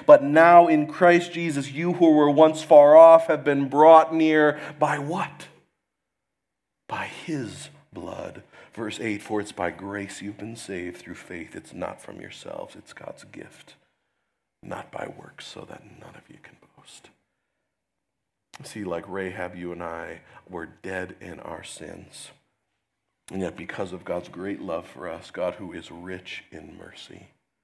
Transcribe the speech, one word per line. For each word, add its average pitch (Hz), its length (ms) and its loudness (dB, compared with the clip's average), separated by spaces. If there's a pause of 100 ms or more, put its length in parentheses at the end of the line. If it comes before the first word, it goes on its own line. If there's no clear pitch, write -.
But 139 180 8
now 165 460 6
in 151 180 0
Christ 175 460 2
Jesus, 143 400 -6
you 170 220 -4
who 170 160 4
were 147 200 4
once 156 320 4
far 147 320 8
off 165 320 10
have 147 160 -4
been 139 240 -2
brought 160 480 6
near 156 460 0 (180)
by 147 180 -2
what? 156 520 -10 (1400)
By - 200 -12
his 120 600 -12 (240)
blood." 87 520 -16 (300)
Verse 110 280 -12
eight, 107 200 -8
"For 107 200 -6
it's 98 100 -14
by 87 180 -8
grace 98 520 -14
you've 104 160 -16
been 113 180 -16
saved 90 400 -14
through 87 200 -20
faith. 85 420 -18
It's - 160 -20
not - 280 -14
from 50 200 -20
yourselves, 50 560 -18
it's - 160 -20
God's - 320 -20
gift, - 500 -20 (880)
not - 300 -16
by - 160 -14
works, - 360 -20
so - 200 -20
that - 340 -20
none - 160 -20
of - 140 -20
you - 120 -20
can - 140 -20 (220)
boast." - 320 -20 (1500)
See, 104 220 -14
like 85 240 -8
Rahab, 92 480 -10
you 87 160 -12
and 87 100 -14
I 82 380 -14 (280)
were 85 180 -14
dead 92 520 -14
in 90 220 -20
our 82 240 -18
sins. - 640 -20 (960)
And 95 120 -10
yet 87 160 -10
because 90 340 -12
of 90 140 -16
God's 87 240 -10
great 95 320 -12
love 87 260 -10
for 87 220 -16
us, 85 220 -18
God, 90 240 -8
who 87 180 -18
is 82 180 -18
rich 90 580 -18
in 80 280 -20
mercy, - 500 -20 (360)